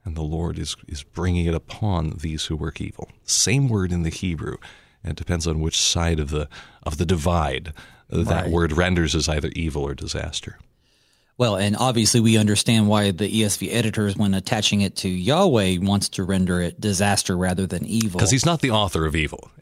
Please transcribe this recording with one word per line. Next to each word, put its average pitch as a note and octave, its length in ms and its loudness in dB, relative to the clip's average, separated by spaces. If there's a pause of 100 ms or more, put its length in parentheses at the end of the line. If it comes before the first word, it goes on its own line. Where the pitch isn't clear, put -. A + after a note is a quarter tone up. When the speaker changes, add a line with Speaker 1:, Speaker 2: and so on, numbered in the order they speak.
Speaker 1:
and D#2 100 -6
the D#2+ 60 -6
Lord D#2+ 380 -4
is, D#2+ 180 -8 (100)
is D2 160 -12
bringing F2 420 0
it E2 100 2
upon E2+ 640 -2
these D#2 240 -6
who D#2+ 100 -4
work D2+ 240 -8
evil. - 300 -10 (140)
Same - 440 2
word F#2+ 240 2
in F2 120 0
the D#2+ 60 0
Hebrew, E2 480 -4 (460)
and E2 80 -6
it D#2 60 -6
depends E2 300 -2
on D#2 120 0
which D#2+ 220 -2
side E2+ 380 0
of C#2+ 100 -4
the, D2 180 -2 (360)
of D2+ 140 -4
the E2+ 80 0
divide D#2 680 0 (360)
that F#2 340 0
Speaker 2:
Right. F2+ 60 -2
Speaker 1:
word E2 240 2
renders F2 420 2
as D2+ 120 0
either D2+ 280 -2
evil D2 260 -4
or C#2 140 -4
disaster. D2 640 -10 (760)
Speaker 2:
Well, A2+ 200 2
and G2+ 200 2
obviously A#2 440 2
we A2+ 180 6
understand G#2+ 500 4
why G#2 220 4
the G2+ 300 0
E G#2+ 40 2
S G2+ 140 0
V - 140 -6
editors, G#2+ 440 0
when G2 200 2
attaching G#2 460 0
it F#2+ 160 -2
to G2 120 -4
Yahweh, G2+ 720 2
wants G2 280 2
to - 140 -4
render F#2 380 0
it E2+ 180 -4
disaster G2 560 0
rather F2+ 300 0
than E2+ 220 -6
evil. G#2 320 0
Speaker 1:
'Cause G2+ 100 4
he's C3 160 2
not E3 160 2
the C3+ 80 2
author G2 380 0
of D#2 80 -2
evil. - 340 -4 (120)